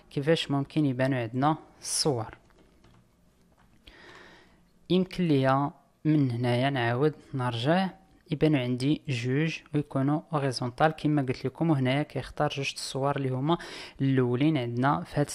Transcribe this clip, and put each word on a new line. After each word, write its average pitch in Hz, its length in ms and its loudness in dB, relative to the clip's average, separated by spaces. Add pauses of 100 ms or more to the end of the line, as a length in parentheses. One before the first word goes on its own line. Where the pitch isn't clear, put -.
(100)
كيفاش 147 400 0
ممكن 143 360 0
يبانوا 131 320 0
عندنا 127 380 0 (240)
الصور. - 540 -2 (2500)
يمكن 180 340 0
ليا 139 460 2 (340)
من 151 260 4
هنايا 120 400 0
نعاود 127 440 0 (200)
نرجع 135 540 0 (420)
يبانوا 151 300 2
عندي 127 480 0
جوج 131 500 -2 (160)
ويكونوا 143 460 0 (120)
اوريزونتال 135 560 0
كما 151 340 0
قلت 127 220 -4
لكم. 160 260 0
وهنايا 135 320 2
كيختار 147 460 -4
جوج 139 260 -6
الصور 139 420 -4
اللي 139 120 -2
هما 139 300 0 (420)
الاولين 135 580 2
عندنا 127 460 0
في - 160 -2
هذا 147 140 0